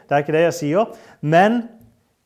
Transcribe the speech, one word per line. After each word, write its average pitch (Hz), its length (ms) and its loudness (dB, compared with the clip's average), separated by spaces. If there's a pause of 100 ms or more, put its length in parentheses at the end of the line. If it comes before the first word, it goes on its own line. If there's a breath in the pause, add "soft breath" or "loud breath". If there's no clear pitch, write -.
Det 139 60 -2
er 147 100 0
ikke 151 100 -6
det 160 120 2
jeg 165 100 -2
sier. 170 340 -4 (300 loud breath)
Men 196 420 2 (640)